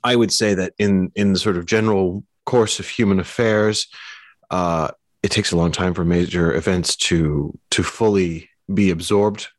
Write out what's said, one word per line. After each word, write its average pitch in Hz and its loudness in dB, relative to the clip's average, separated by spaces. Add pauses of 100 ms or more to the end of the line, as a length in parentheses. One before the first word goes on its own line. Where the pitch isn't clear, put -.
I 123 2
would 113 2
say 107 0
that 90 -2
in, 98 2
in 101 2
the 90 0
sort 95 0
of 85 -6
general 104 0 (220)
course 113 2
of 98 -10
human 98 2
affairs, 107 0 (640)
uh, 85 0 (340)
it 98 -2
takes - -2
a 87 0
long 85 2
time 90 -2
for 90 -4
major 87 0
events 87 -2
to, 76 -2 (140)
to 104 0
fully 92 0 (240)
be 95 2
absorbed 101 0 (100)